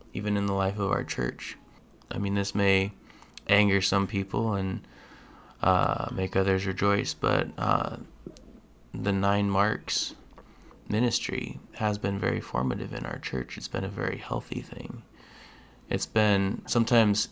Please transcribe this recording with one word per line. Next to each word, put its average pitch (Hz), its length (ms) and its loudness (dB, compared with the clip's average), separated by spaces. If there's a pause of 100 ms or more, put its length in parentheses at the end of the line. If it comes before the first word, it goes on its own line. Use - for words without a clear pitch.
(140)
even 104 240 0
in 101 80 0
the 101 80 2
life 98 240 0
of 98 140 0
our 104 120 0
church. - 540 -6 (540)
I 104 80 -4
mean, 101 160 0
this 101 180 0
may 98 380 4 (560)
anger 101 340 6
some 98 240 2
people 107 480 -2
and, 95 340 -4 (760)
uh, - 500 2
make 95 220 -2
others 95 300 2
rejoice, 101 480 0
but, - 340 2 (100)
uh, 52 400 0 (960)
the 104 180 -2
Nine 101 380 2
Marks - 640 -2 (720)
ministry - 720 -2 (140)
has 107 240 0
been 98 220 -2
very 101 220 0
formative - 520 -2
in 55 120 -6
our - 140 -6
church. - 380 -6
It's - 100 -10
been - 160 -4
a 98 60 -4
very 101 280 -4
healthy - 440 -6
thing. - 420 -12 (840)
It's 101 160 0
been, 101 600 2
sometimes 113 640 4